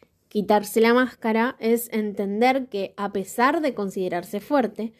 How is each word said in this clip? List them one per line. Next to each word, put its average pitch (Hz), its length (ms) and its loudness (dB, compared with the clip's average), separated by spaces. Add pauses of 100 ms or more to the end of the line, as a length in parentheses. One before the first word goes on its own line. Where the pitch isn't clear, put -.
(280)
Quitarse 208 540 2
la 233 120 6
máscara 240 680 0
es 226 340 0
entender 214 720 0
que, 196 300 -6
a 202 160 -6
pesar 247 480 0
de 285 120 0
considerarse 185 680 -4
fuerte, 226 580 -2